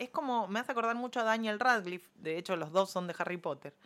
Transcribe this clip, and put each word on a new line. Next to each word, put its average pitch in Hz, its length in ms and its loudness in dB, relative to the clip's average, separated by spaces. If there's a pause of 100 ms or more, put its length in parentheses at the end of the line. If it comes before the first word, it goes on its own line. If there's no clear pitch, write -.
es 247 100 -6
como, 247 380 0
me 196 100 -2
hace 254 140 -4
acordar 233 240 2
mucho 247 240 -4
a - 20 2
Daniel 220 380 2
Radcliffe, 196 560 2
de 160 200 -4
hecho 180 200 -2
los 156 160 -4
dos 190 180 4
son 180 160 -2
de 170 100 -4
Harry 175 200 -2
Potter, 147 360 -6 (140)